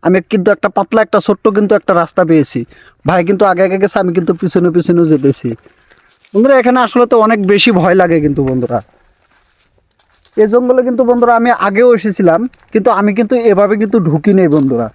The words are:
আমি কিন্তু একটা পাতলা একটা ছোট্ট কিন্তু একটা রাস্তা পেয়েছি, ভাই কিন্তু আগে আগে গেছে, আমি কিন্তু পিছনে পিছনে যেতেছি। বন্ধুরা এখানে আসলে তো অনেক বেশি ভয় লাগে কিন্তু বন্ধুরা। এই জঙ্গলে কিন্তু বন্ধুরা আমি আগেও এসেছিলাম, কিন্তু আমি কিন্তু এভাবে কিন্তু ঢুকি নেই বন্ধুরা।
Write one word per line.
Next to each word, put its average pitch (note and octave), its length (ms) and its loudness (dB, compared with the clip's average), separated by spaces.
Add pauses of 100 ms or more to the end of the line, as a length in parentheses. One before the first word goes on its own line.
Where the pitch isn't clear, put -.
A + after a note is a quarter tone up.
আমি F#3 120 2 (140)
কিন্তু G3 220 0
একটা G3 220 -6
পাতলা G#3 300 -2
একটা G#3+ 200 -2
ছোট্ট G3 180 -4 (120)
কিন্তু G#3 220 0
একটা - 220 -4
রাস্তা E3+ 300 -4
পেয়েছি, D3 300 0 (480)
ভাই F3+ 200 0
কিন্তু G3+ 220 0
আগে F3+ 160 0
আগে F#3+ 160 -2
গেছে, G3+ 200 -2
আমি F3+ 160 -2
কিন্তু D#3+ 220 -2
পিছনে F3+ 360 0
পিছনে E3+ 260 0 (100)
যেতেছি। C#3 360 -2 (840)
বন্ধুরা B3 260 2
এখানে B3 260 0
আসলে A#3+ 260 0
তো A#3+ 40 2 (100)
অনেক A3 120 0 (140)
বেশি G#3 180 2 (100)
ভয় F3 200 2
লাগে E3+ 240 2
কিন্তু D3 240 -2
বন্ধুরা। B2+ 300 -4 (1600)
এই G#3+ 100 2
জঙ্গলে B3 360 2
কিন্তু B3 220 -2
বন্ধুরা A#3+ 300 2
আমি A#3+ 100 0 (180)
আগেও A3 200 2 (100)
এসেছিলাম, F3+ 420 0 (320)
কিন্তু A3 160 0 (100)
আমি G#3 200 0
কিন্তু A#3 160 -2 (160)
এভাবে G3+ 320 2
কিন্তু A3 160 -2 (100)
ঢুকি D#3 300 0
নেই F3+ 180 2
বন্ধুরা। B2+ 380 -2